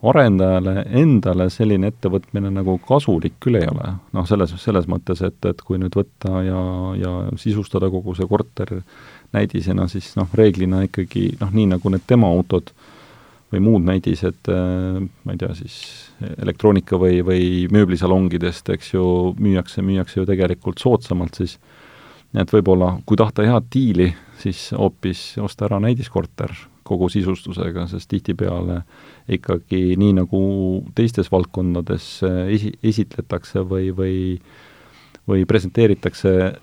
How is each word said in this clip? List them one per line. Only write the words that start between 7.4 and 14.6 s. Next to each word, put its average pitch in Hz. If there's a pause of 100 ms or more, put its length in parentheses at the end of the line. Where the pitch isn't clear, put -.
kogu 92
see 92
korter - (560)
näidisena, 92
siis -
noh, 92
reeglina 92
ikkagi, 95 (120)
noh, 104
nii 107
nagu 92
need 95
tema 117
autod 87 (800)
või 95
muud 101
näidised, 92
äh, 92 (200)